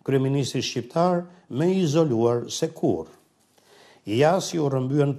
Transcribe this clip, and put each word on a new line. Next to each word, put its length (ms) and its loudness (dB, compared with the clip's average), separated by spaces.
kryeministri 560 0
shqiptar 640 -2
më 220 0
i 100 0
izoluar 720 2
se 160 -4
kurrë. 400 -2
Ja 320 2
si 240 -4
u 80 0
rrëmbyen 500 0